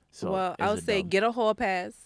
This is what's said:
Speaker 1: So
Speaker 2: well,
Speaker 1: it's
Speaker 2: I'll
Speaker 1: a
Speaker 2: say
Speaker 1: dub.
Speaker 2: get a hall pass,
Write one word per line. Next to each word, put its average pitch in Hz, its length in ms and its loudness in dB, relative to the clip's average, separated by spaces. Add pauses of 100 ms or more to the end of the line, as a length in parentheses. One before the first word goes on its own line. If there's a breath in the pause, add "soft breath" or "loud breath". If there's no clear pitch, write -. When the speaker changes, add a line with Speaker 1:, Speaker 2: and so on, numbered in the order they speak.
(100)
Speaker 1:
So 185 220 -6
Speaker 2:
well, 185 220 -2
Speaker 1:
it's - 80 -6
Speaker 2:
I'll 202 120 2
Speaker 1:
a 196 60 -4
Speaker 2:
say 196 220 0
Speaker 1:
dub. 180 80 -6
Speaker 2:
get 196 120 4
a 233 100 2
hall 220 220 2
pass, 196 380 -2 (140)